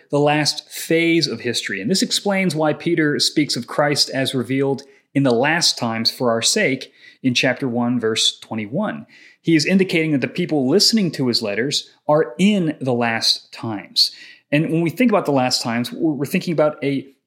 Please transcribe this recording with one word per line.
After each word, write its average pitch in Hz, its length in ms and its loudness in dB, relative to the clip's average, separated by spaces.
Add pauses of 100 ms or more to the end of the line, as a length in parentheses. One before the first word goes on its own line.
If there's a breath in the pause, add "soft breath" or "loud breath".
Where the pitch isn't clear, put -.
the 143 80 0
last 147 520 0
phase 165 580 2
of 110 140 -6
history. 110 400 -4
And 117 100 -2
this 196 100 2
explains 190 540 0
why 156 160 2
Peter 156 480 0
speaks - 380 0
of 117 100 -8
Christ 147 420 0
as 131 240 -2
revealed 135 500 -2 (300 soft breath)
in 139 100 2
the 127 100 4
last 139 440 2
times 113 320 -2
for 123 220 0
our 113 100 0
sake - 520 0 (280 loud breath)
in 127 120 2
chapter 131 340 0
one, 120 320 0
verse 110 400 0
twenty-one. 110 680 -6 (340 loud breath)
He 165 160 4
is 151 80 2
indicating 180 480 2
that 135 80 2
the 131 80 -2
people 151 400 -2
listening 190 420 2
to 131 160 -2
his 117 140 0
letters 113 480 -4 (180 loud breath)
are 156 320 2
in 185 400 2
the 131 140 -2
last 117 580 -2
times. - 600 -4 (420 loud breath)
And 160 180 0
when 160 80 0
we 170 100 0
think 240 220 2
about 190 140 2
the 147 80 0
last 127 280 0
times, 120 300 -4
we're, 160 220 -2
we're 139 120 -4
thinking 175 280 -4
about 151 280 0
a 139 280 -4 (180)